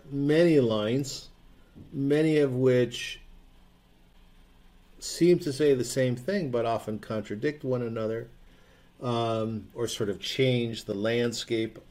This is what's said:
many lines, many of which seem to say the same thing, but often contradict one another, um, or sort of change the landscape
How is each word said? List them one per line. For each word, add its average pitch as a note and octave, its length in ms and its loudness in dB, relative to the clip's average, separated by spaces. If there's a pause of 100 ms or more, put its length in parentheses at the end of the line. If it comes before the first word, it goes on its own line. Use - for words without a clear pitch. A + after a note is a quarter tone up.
(120)
many D3+ 480 4
lines, A2+ 720 0 (640)
many D3+ 460 2
of C#3 140 4
which B2 640 2 (1800)
seem F3 400 2
to D3 140 -4
say C#3+ 200 4
the B2 100 0
same B2 320 0
thing, E3 360 -4
but A#2 140 0
often A2 340 -4
contradict A2 640 -6
one B2 180 -2
another, A2+ 460 -4 (760)
um, A2+ 720 -2
or A#2+ 140 -4
sort G#2+ 220 -4
of F#2 100 -6
change A#2+ 640 0
the G#2+ 100 -6
landscape A2+ 840 -2 (120)